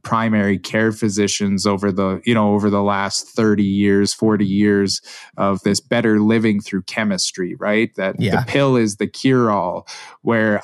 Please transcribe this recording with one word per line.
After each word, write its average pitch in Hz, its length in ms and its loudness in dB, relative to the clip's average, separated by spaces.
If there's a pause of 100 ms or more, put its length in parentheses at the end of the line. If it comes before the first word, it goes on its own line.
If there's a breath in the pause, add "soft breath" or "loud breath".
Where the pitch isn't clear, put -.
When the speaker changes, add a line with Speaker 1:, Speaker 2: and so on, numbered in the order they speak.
Speaker 1:
primary 107 560 0
care 110 320 0
physicians 101 760 -2
over 101 260 0
the, 95 320 -2
you 117 120 2
know, 104 180 2
over 104 160 2
the 101 140 0
last 98 460 -4
thirty 104 340 2
years, 101 500 2
forty 107 320 0
years 101 560 2 (360 loud breath)
of 98 260 0
this 101 160 0
better 113 400 0
living 110 420 2
through 95 220 -6
chemistry, 98 720 -4
right? 107 400 -2
That 95 240 -4
Speaker 2:
Yeah. 104 220 0
Speaker 1:
the 127 40 -6
pill 139 300 2
is 110 220 0
the 101 100 -2
cure-all, 101 800 0 (340 loud breath)
where 110 420 2